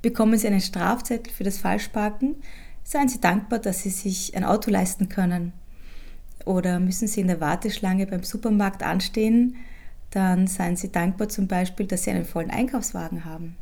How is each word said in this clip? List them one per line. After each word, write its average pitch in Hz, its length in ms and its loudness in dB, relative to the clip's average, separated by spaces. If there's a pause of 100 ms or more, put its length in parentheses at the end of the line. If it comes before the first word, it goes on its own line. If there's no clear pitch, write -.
Bekommen 226 360 4
Sie 220 80 2
einen 202 140 4
Strafzettel 208 720 0
für - 100 -6
das 196 160 0
Falschparken, 208 760 0 (480)
seien 285 240 2
Sie 247 120 -2
dankbar, 202 380 2
dass 190 240 -2
Sie 196 80 -2
sich - 460 -4
ein 185 80 0
Auto 214 260 2
leisten 185 380 2
können. 175 440 0 (920)
Oder 180 340 2
müssen 185 300 0
Sie 208 120 0
in 185 60 2
der 175 140 2
Warteschlange 185 680 0
beim 185 160 -4
Supermarkt 208 600 0
anstehen, 220 720 2 (540)
dann 185 360 4
seien 180 300 0
Sie 190 160 -6
dankbar 185 360 0
zum 196 200 -2
Beispiel, 185 380 0
dass 185 180 -2
Sie - 60 0
einen 180 140 0
vollen 165 260 -4
Einkaufswagen 180 760 -2
haben. 165 380 -8